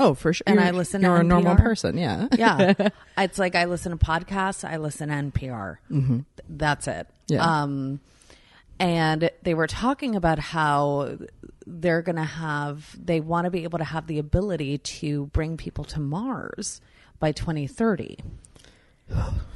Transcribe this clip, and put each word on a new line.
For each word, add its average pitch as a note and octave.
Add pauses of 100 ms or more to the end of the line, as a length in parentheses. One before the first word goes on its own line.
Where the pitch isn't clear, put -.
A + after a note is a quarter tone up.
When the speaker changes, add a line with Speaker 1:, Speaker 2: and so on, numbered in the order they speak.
Speaker 1:
Oh, A3+
for D#3+
sure. -
Speaker 2:
And G#3
Speaker 1:
You're, F#3
Speaker 2:
I F3+
listen F3+
to F#3
Speaker 1:
you're F3+
a E3+
normal F3
Speaker 2:
N F3+
P G#3
R. -
Speaker 1:
person, -
yeah. A2
<laughs> B3+
Speaker 2:
Yeah. G3 (280)
It's F#3+
like F3+
I F3
listen F3
to -
podcasts, F#3+
I D#3+
listen D3+
to D3+
N C#3+
P C3+
R. G2+ (100)
Speaker 1:
Mm-hmm. C3+
Speaker 2:
Th-, C3+ (240)
that's D3+
it. F2 (220)
Speaker 1:
Yeah. D#3
Speaker 2:
Um, C#3 (800)
and E3 (140)
they F3
were D#3+
talking B3+
about E3
how C#3+ (480)
they're E3+
gonna E3
have, D3 (160)
they E3+
wanna E3+
be F3
able E3+
to D#3+
have D#3
the D#3
ability D3+
to D3
bring D#3+
people -
to -
Mars F#3+ (400)
by D#3
twenty D3+
thirty. G#3 (880)
Speaker 1:
<sighs> - (420)